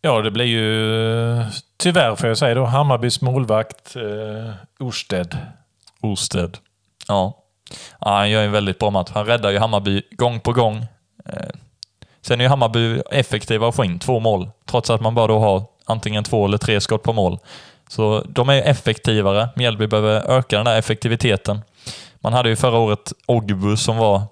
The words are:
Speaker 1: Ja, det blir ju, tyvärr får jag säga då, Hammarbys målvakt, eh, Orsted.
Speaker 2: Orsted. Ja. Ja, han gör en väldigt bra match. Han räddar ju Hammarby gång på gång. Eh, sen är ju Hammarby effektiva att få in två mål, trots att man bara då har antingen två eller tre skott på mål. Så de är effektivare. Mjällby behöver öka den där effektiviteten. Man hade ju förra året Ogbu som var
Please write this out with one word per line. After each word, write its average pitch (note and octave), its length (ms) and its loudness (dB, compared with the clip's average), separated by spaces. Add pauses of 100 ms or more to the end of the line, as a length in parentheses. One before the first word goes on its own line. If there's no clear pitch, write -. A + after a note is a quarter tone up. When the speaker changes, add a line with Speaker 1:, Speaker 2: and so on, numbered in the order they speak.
Speaker 1:
Ja, B2 220 2
det G#2+ 80 0
blir A2+ 140 -2
ju, A2+ 1000 0 (320)
tyvärr D#3 400 2
får A#2 120 -2
jag A2+ 100 0
säga B2 160 2
då, B2+ 100 2
Hammarbys B2 560 0
målvakt, B2 760 -2
eh, G#2+ 560 -8 (260)
Orsted. G2+ 600 -6 (640)
Speaker 2:
Orsted. F#2 580 -4 (500)
Ja. G2+ 300 0 (640)
Ja, G#2 160 0
han G2+ 140 2
gör G#2+ 120 2
en G#2 100 0
väldigt G2+ 260 0
bra G#2+ 120 2
match. F#2+ 240 -2
Han G#2 120 -2
räddar A2 240 2
ju G2 80 0
Hammarby G2+ 520 0
gång A#2+ 300 -2
på A#2+ 120 -2
gång. A2+ 340 0 (400)
Eh, - 220 -10 (760)
sen A#2+ 180 0
är B2 40 4
ju B2+ 40 6
Hammarby A#2 520 2 (100)
effektiva A2+ 580 0
att A#2+ 80 -2
få B2+ 80 2
in F2 140 -2
två B2 220 0
mål, G#2 300 0 (160)
trots - 240 -2
att A2 100 2
man A2+ 140 0
bara A2+ 120 4
då A2 120 4
har G2+ 240 2 (220)
antingen G#2+ 400 -4
två G#2+ 200 0
eller G2+ 140 0
tre G#2 220 0
skott A2 220 -2
på A#2 100 -2
mål. F#2+ 260 0 (500)
Så G#2+ 400 0
de B2 200 0
är C#3 140 4
effektivare. A2 920 2
Mjällby A2 300 0
behöver G#2+ 440 0
öka B2+ 260 2
den G#2 80 0
där A2+ 140 2
effektiviteten. A2 840 -2 (580)
Man A2+ 120 -2
hade A#2+ 160 2
ju A2 80 2
förra A#2 220 2
året G#2+ 340 0 (140)
Ogbu G#2 500 0
som A2 200 0
var G#2 340 4